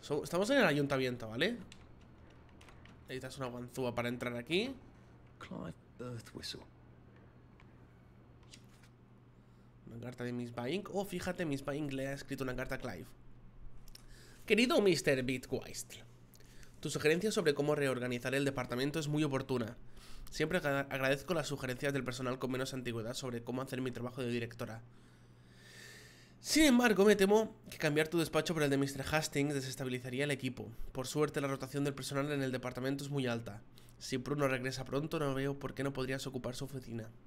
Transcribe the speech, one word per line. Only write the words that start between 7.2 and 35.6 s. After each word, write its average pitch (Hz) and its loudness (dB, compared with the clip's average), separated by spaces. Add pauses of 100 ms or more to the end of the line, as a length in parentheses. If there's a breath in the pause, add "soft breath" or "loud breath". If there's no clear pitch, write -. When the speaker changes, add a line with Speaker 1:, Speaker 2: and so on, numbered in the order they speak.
Speaker 1:
Una 117 -14
carta 123 -10
de 123 -4
Miss 120 -6
Buying. 139 -2
Oh, 196 0
fíjate, 180 -4
Miss 139 -2
Buying 143 -4
le 135 -4
ha 139 -4
escrito 139 -6
una 127 -4
carta 127 -4
a - -6
Clive. 117 -8 (1400 loud breath)
"Querido 240 6
mister 147 6
Bitquist, - -4 (880 loud breath)
tu 151 -4
sugerencia 160 4
sobre 160 6
cómo 147 4
reorganizar 127 0
el 139 2
departamento 131 0
es 147 -2
muy 151 2
oportuna. 131 0 (540 loud breath)
Siempre 156 0
agra-, 139 0
agradezco 139 2
las 151 0
sugerencias 135 -2
del 135 0
personal 127 -2
con 131 -2
menos 131 -2
antigüedad 120 -4
sobre 120 -6
cómo 123 -4
hacer 135 -4
mi 131 -2
trabajo 123 -6
de 120 0
directora. 117 -4 (1600 loud breath)
Sin - 6
embargo, 240 8
me 208 10
temo 208 6 (160)
que - -12
cambiar 156 4
tu 170 0
despacho 156 2
por 160 2
el 143 4
de 139 4
mister 139 0
Hastings 147 2
desestabilizaría 131 -2
el 147 0
equipo. 127 -2 (240)
Por 127 -4
suerte, 147 0
la 139 0
rotación 135 -2
del 143 0
personal 139 -2
en 143 0
el 131 0
departamento 127 -2
es 139 -8
muy 143 0
alta. 117 -4 (360 loud breath)
Si - -2
Bruno 139 0
regresa 127 -2
pronto, 143 -2
no 139 2
veo 139 0
por 135 -6